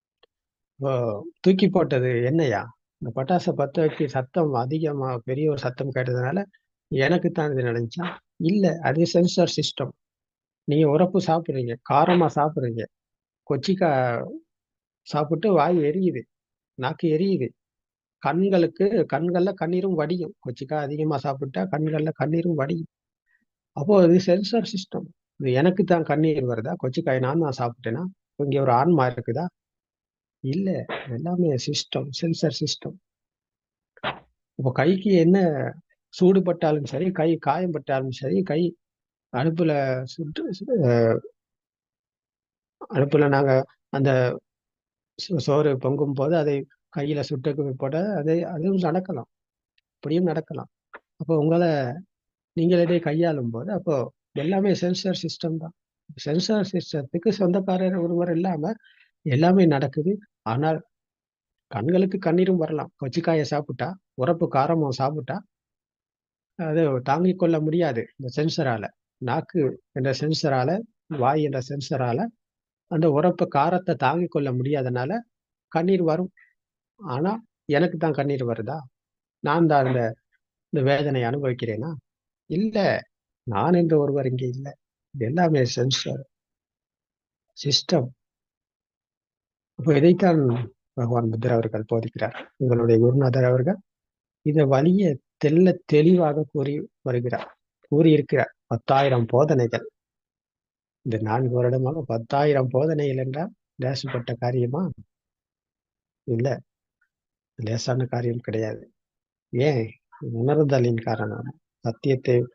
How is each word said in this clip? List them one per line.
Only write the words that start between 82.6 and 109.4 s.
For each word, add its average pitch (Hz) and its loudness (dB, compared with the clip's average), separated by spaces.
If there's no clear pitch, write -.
நான் 123 2
என்ற 165 4
ஒருவர் 139 0
இங்கே 127 -4
இல்ல. 131 -10
இது 127 -4
எல்லாமே 156 2
சென்சார் 135 -2
சிஸ்டம். 143 0
அப்போ 135 0
இதைத்தான் 170 4
பகவான் 117 0
புத்தர் 117 -2
அவர்கள் 110 -4
போதிக்கிறார். 113 -4
எங்களுடைய 117 4
குருநாதர் 127 4
அவர்கள் 131 0
இதை 151 4
வலிய 165 4
தெள்ள 170 4
தெளிவாக 156 4
கூறி 143 -4
வருகிறார், 123 -2
கூறியிருக்கிறார். 147 4
பத்தாயிரம் 131 2
போதனைகள். 123 2
இந்த 110 -2
நான்கு 120 0
வருடமாக 127 0
பத்தாயிரம் 131 0
போதனைகள் 139 0
என்றால் 147 -6
லேசுப்பட்ட 131 -4
காரியமா? 123 -2
இல்ல, 123 -2
லேசான 120 -2
காரியம் 120 -4
கிடையாது. 110 -6